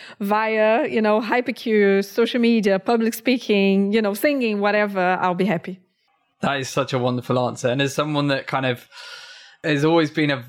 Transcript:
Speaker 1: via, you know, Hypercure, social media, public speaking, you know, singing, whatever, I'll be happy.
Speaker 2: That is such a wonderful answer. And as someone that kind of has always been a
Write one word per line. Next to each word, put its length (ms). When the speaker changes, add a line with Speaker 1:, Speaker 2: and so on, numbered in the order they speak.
Speaker 1:
via, 680
you 160
know, 180
Hypercure, 840
social 360
media, 380
public 360
speaking, 760
you 80
know, 140
singing, 460
whatever, 600
I'll 140
be 100
happy. 360
Speaker 2:
That 200
is 80
such 240
a 60
wonderful 480
answer. 220
And 140
as 120
someone 340
that 180
kind 200
of 220
has 220
always 260
been 200
a 180